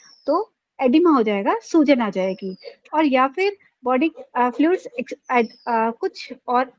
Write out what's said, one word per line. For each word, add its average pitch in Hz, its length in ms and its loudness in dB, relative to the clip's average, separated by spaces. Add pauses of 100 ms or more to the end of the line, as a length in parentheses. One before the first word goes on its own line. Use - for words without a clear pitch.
(260)
तो 339 280 -2 (280)
edema 311 280 4
हो 269 140 4
जाएगा, 214 360 -2
सूजन 277 420 2
आ 214 80 -2
जाएगी, 190 480 -6 (360)
और 311 120 2
या 262 220 2
फिर 381 300 -4 (260)
body, 262 280 0 (240)
आ, 247 140 2
fluids 285 380 0
एक्स-, - 600 -4 (200)
आ, 240 40 -4
आ, 226 200 0
कुछ 247 420 -10 (140)
और 254 320 -2